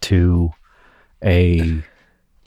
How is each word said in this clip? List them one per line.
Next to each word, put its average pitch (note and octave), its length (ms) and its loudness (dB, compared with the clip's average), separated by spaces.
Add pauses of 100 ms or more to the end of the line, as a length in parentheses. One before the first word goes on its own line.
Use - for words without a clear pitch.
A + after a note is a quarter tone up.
to F2 480 0 (720)
a E2+ 600 0 (640)